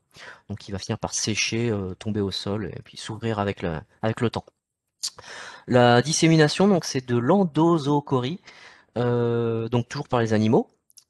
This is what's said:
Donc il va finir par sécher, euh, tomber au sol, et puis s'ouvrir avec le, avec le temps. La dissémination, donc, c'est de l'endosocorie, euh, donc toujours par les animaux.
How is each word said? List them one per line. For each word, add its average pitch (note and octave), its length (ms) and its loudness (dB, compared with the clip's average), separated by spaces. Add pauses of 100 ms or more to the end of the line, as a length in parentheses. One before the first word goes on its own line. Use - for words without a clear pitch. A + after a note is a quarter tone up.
(480)
Donc - 220 -12
il - 20 -12
va F#2+ 80 -6
finir - 180 -6
par - 160 -6
sécher, A#2 560 -2
euh, F#2+ 260 -4
tomber G#2 260 -4
au F#2+ 100 -2
sol, G2+ 420 -6
et - 80 -14
puis - 140 -20
s'ouvrir A2 440 -6
avec G2 220 -2
le, E2+ 160 -4 (240)
avec A2 200 -2
le A2+ 80 0
temps. - 160 -8 (1200)
La A#2+ 340 6
dissémination, D#3+ 680 4
donc, F3 160 2
c'est B2+ 200 -6
de A#2+ 120 0
l'endosocorie, D3 1200 2 (580)
euh, A#2 680 0
donc A#2 220 -2
toujours C#3+ 180 -10
par A#2+ 140 2
les A2 100 0
animaux. A2 400 2 (380)